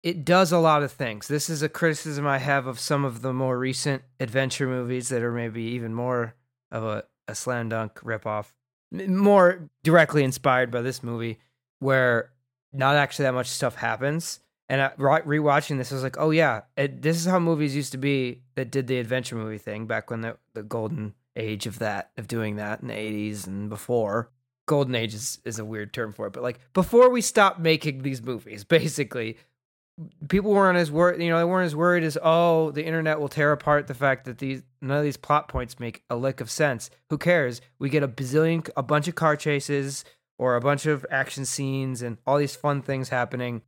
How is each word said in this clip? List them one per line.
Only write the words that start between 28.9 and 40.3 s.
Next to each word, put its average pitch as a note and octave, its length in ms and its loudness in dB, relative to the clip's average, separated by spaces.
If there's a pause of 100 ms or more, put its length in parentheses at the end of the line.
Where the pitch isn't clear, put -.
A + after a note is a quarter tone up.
people G3 240 2
weren't F#3+ 260 6
as E3 140 2
wor-, F3 220 4
you E3+ 160 -2
know, E3 80 2
they E3+ 80 4
weren't F3+ 220 2
as D3 80 -4
worried F3 280 4
as, D#3 200 -2
"Oh, E3 480 4
the D3 120 -4
internet D#3+ 360 0
will C#3+ 100 -4
tear D3+ 220 2
apart D3 340 2
the C#3+ 80 -10
fact C3 320 0
that B2 140 -12
these, C3+ 240 -6 (180)
none C#3 160 -2
of D3 60 0
these D3 120 -2
plot D3+ 320 0
points B2 320 -6
make A#2 300 -10
a A#2+ 60 -2
lick B2+ 260 -2
of A2+ 80 -10
sense. C3+ 400 0 (220)
Who D3 80 -4
cares? D3 420 2 (160)
We C#3 120 -2
get D3 120 2
a C#3 60 0
bazillion, D#3 680 0
a C#3+ 60 -2
bunch D3 260 0
of F3 60 -6
car D#3 220 2
chases C#3+ 680 -2 (360)